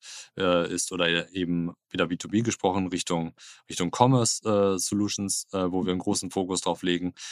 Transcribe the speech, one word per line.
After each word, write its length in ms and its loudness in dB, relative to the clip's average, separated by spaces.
äh, 360 2
ist, 180 -4
oder 400 2
eben 420 -2
wieder 180 0
B 100 -4
two 100 -10
B 140 2
gesprochen, 460 0
Richtung, 460 -2
Richtung 260 -2
Commerce, 540 4
äh, 300 4
Solutions, 720 -2
äh, 200 0
wo 140 0
wir 60 0
einen 80 0
großen 320 -2
Fokus 300 -2
drauf 200 -2
legen. 320 0